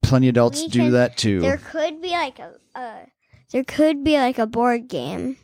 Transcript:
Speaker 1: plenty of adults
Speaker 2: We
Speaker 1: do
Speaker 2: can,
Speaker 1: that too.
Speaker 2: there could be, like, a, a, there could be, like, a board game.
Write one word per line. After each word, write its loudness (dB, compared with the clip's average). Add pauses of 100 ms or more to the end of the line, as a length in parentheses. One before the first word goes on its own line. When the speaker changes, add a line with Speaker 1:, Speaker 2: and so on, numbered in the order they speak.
Speaker 1:
plenty 4
of 2
adults 2
Speaker 2:
We -6
Speaker 1:
do 0
Speaker 2:
can, 4
Speaker 1:
that 2
too. 2
Speaker 2:
there 0
could -6
be, -6
like, -4
a, -20 (220)
a, -12 (600)
there -2
could 0
be, 4
like, 0
a 0
board -2
game. -8